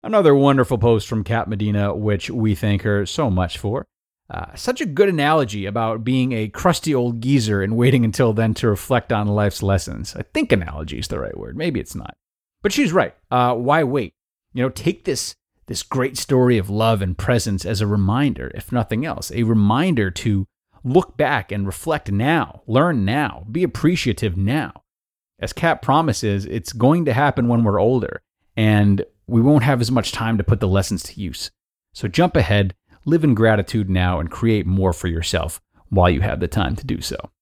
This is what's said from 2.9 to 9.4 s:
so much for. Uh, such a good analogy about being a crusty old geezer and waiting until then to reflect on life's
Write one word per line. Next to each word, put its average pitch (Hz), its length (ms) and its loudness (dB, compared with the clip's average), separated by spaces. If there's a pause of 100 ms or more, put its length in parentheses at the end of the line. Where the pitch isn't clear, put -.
so 143 240 -2
much 90 260 -2
for. 113 300 -6 (420)
Uh, - 240 -12
such - 260 -6
a 320 60 -4
good 196 240 2
analogy 143 560 0
about 113 380 -4
being 127 280 0
a 110 160 -4
crusty 160 460 0
old 120 300 -2
geezer 110 400 2
and 107 120 -2
waiting 120 300 4
until 113 260 2
then 110 220 0
to 117 160 0
reflect 110 420 -2
on 104 140 0
life's 104 380 0